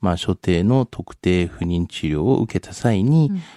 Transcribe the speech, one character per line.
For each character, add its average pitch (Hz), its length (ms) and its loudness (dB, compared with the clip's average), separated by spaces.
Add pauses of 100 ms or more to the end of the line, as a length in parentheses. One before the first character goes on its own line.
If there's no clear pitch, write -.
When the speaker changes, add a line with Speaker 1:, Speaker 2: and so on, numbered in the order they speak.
Speaker 1:
ま 92 100 2
あ、 87 60 0
所 92 180 -2
定 87 280 0
の 123 220 4
特 - 300 -12
定 90 320 0
不 - 180 -8
妊 87 220 0
治 - 200 -8
療 76 160 0
を 127 180 2
受 113 120 -4
け 117 60 -2
た - 140 -14
際 107 300 0
に、 147 280 4
Speaker 2:
う 98 40 -4
ん。 90 60 -6 (160)